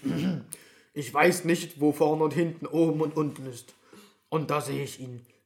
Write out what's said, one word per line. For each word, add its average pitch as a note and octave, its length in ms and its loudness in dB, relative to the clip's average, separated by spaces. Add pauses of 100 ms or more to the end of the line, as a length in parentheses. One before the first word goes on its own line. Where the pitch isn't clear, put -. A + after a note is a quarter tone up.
<clears throat> C#3+ 40 -4 (920)
Ich C3 140 -8
weiß E3+ 320 4
nicht, E3+ 340 0
wo D3 140 4
vorne D#3 320 2
und D3+ 80 2
hinten, E3 340 -2
oben D#3+ 360 2
und D3+ 160 -2
unten C#3+ 260 -2
ist. A#2+ 300 -14 (560)
Und D#3 200 -2
da D3 120 0
sehe C#3 200 -4
ich - 160 -10
ihn, B2+ 280 -12 (200)